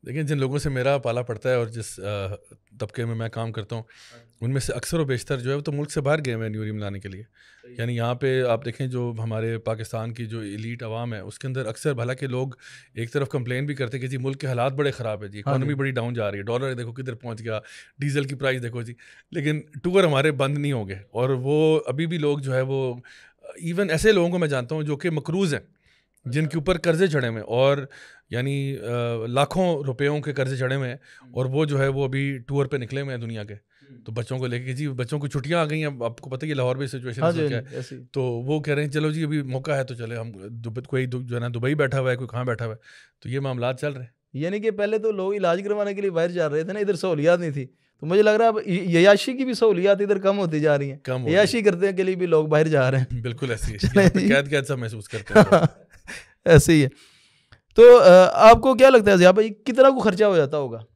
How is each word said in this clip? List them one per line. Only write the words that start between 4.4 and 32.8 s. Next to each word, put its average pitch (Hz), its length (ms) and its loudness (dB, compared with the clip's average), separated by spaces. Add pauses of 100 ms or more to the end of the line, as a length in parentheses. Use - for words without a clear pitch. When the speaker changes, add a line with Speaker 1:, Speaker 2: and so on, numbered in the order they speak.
Speaker 1:
उनमें 131 180 -2
से 127 120 -4
अक्सर - 260 -4
व 156 60 0
बेशतर 135 320 -4
जो 123 140 -6
है, 139 60 -2
वो 143 60 -6
तो 151 100 -6
मुल्क 147 180 -6
से 160 100 -4
बाहर 147 200 0
गए 131 120 -6
हुए 113 120 -6
हैं 110 60 -6
न्यूरीम 107 280 -8
लाने 98 220 -10
के 101 80 -16
लिए। 95 140 -16
Speaker 2:
सही। - 580 -20
Speaker 1:
यानी 120 160 -4
यहाँ 120 180 -2
पे 131 260 -2
आप 120 240 0
देखें, 131 260 -6
जो 120 220 -6
हमारे 113 460 -6
पाकिस्तान 110 540 -8
की 117 140 -10
जो 113 160 -10
एलीट 110 400 -12
आवाम 113 320 -8
है, 95 100 -12
उसके 104 240 -12
अंदर 131 180 -6
अक्सर, 123 320 -6
हालांकि 127 280 -6
लोग 127 320 -8 (400)
एक 117 140 -8
तरफ 139 200 -2
कंप्लेन 127 340 -6
भी 147 80 -6
करते 131 220 -6
हैं 123 60 -8
कि 131 60 -8
जी, 131 100 -8
मुल्क 135 200 -6
के 147 80 -8
हालात 131 260 -2
बड़े 139 180 -2
ख़राब 110 320 -8
है 101 60 -12
जी, 104 100 -14
Speaker 2:
हाँ 139 160 -4
Speaker 1:
इकोनॉमी 135 180 -2
Speaker 2:
जी। - 20 -2
Speaker 1:
बड़ी 135 180 -4
डाउन 120 220 -4
जा 110 140 -4
रही 101 100 -8
है, 98 60 -10
डॉलर 123 300 -4
देखो 117 180 -10
किधर 127 220 -10
पहुँच 113 280 -12
गया, 110 200 -6 (380)
डीजल 143 240 -2
की 135 100 -8
प्राइस 131 260 -4
देखो 120 220 -8
जी, 120 140 -14 (360)
लेकिन 151 320 -4 (200)
टूर 180 220 4
हमारे 147 240 2
बंद 139 280 -2
नहीं 143 140 -2
होंगे। 98 280 -6 (140)
और 127 180 0
वो 151 560 2
अभी 151 180 -4
भी 170 120 -4
लोग 147 220 -2
जो 135 120 -6
है, 131 100 0
वो, 131 400 -4 (640)
even 175 240 -2
ऐसे 160 220 4
लोगों 175 180 4
को 180 80 -2
मैं 165 100 0
जानता 131 260 -4
हूँ 156 100 -6
जो 147 120 -4
कि 170 140 -4
मकरूज़ 156 440 -2
हैं, 107 140 -8 (600)
जिनके 151 180 -2
Speaker 2:
अच्छा। 156 120 -4
Speaker 1:
ऊपर 175 200 -2
कर्जे 170 300 2
चढ़े 139 200 0
हुए 113 80 -6
हैं 107 80 -8
और 131 440 0 (440)
यानी, 139 400 -4
अ, - 80 -10 (480)
लाखों 143 560 0
रुपयों 143 360 -2
के 147 120 -8
कर्जे 131 240 -4
चढ़े 131 200 -4
हुए 131 120 -4
हैं 131 120 -12 (220)
Speaker 2:
हम्म। 123 120 -20
Speaker 1:
और 131 120 -2
वो 143 200 0
जो 143 120 -2
है, 135 100 2
वो 135 160 -2
अभी 135 340 -4
टूर 139 280 -2
पे 135 120 -6
निकले 127 220 -8